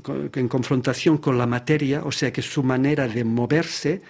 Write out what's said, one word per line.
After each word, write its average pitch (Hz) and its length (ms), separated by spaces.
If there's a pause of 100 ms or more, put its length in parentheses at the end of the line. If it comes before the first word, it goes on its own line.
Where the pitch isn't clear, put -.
con, 139 320
en 127 140
confrontación 131 680
con 139 200
la 123 80
materia, 139 580
o 147 60
sea 127 220
que 127 100
su - 220
manera 131 420
de 117 160
moverse 143 880